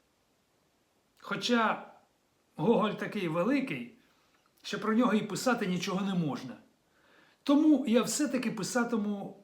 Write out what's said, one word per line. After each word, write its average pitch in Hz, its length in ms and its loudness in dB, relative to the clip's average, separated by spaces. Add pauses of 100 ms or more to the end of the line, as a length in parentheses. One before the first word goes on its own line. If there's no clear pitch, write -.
(1200)
Хоча 214 720 -2 (640)
Гоголь 202 340 2
такий 185 380 -6
великий, 175 680 -2 (680)
що 185 180 -8
про 214 140 0
нього 220 200 4
і 208 80 2
писати 214 440 -2
нічого 185 400 -2
не 196 80 -2
можна. 131 420 -4 (840)
Тому 294 440 6
я 226 160 4
все-таки 269 480 -2
писатиму 208 920 -4